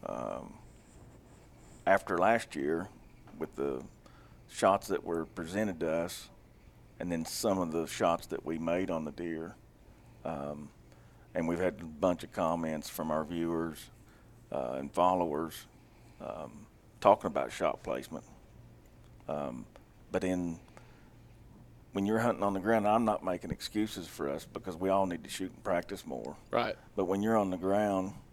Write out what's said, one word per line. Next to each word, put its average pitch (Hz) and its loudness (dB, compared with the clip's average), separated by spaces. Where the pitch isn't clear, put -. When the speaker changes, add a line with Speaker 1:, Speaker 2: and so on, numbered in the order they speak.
Speaker 1:
um, 57 -6
after 95 4
last 110 2
year, 80 0
with 78 -6
the 67 -2
shots - 4
that 95 0
were 82 -2
presented 90 -4
to 82 0
us, 85 -2
and 87 -2
then 82 -2
some 98 0
of 82 0
the 82 0
shots 85 2
that - -6
we 80 -2
made 87 0
on 80 -2
the 76 -6
deer. 85 -6
Um, 73 -8
and 82 0
we've 85 0
had 90 2
a - -10
bunch 80 2
of - -14
comments 80 0
from 80 -4
our 78 2
viewers, 82 -2
uh, 64 -4
and 69 -8
followers, 85 2
um, - -12
talking 104 8
about 69 -2
shot - 0
placement. 65 -6
Um, 67 -6
but 92 0
in, 87 -2
when 98 0
you're 110 2
hunting 117 2
on 101 2
the 95 -2
ground, 107 4
I'm 113 6
not 107 2
making 90 -4
excuses 107 -4
for 71 -4
us 73 -4
because 92 -8
we 92 0
all 95 6
need 87 -4
to - -14
shoot 92 -6
and - -20
practice 95 -2
more. 65 -8
Speaker 2:
Right. 117 2
Speaker 1:
But 95 2
when 98 0
you're 110 4
on 101 6
the 92 -2
ground 98 2